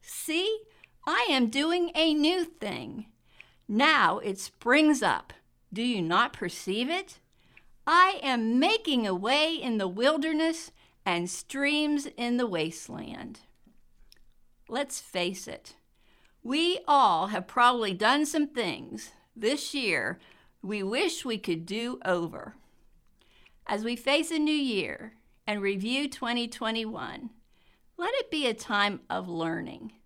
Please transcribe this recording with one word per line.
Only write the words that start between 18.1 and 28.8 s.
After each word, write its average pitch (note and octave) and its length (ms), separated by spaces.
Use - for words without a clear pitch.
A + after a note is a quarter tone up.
some D4 220
things G#3+ 640
this B3 380
year F3 440
we G3+ 200
wish C#4 400
we A#3 140
could E3+ 300
do A3+ 360
over. F3 540
As G#3+ 180
we A#3+ 100
face D4 360
a E4 80
new D4+ 120
year A3 680
and G#3 140
review G#3 480
twenty A#3+ 400
twenty-one, A3+ 800
let F#4 160
it C5+ 160
be D4+ 160
a A3+ 80
time G3+ 560